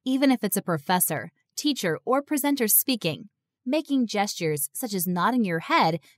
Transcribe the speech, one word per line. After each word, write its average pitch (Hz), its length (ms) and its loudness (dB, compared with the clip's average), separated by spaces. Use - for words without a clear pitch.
Even 269 260 4
if 240 100 2
it's 202 140 -2
a 196 60 0
professor, 170 720 -2
teacher, 226 480 -2
or 262 160 2
presenter 285 480 0
speaking, 208 580 0
making 277 420 0
gestures 175 640 -2
such 196 220 -8
as 180 120 -2
nodding 190 380 2
your 170 160 0
head 180 400 2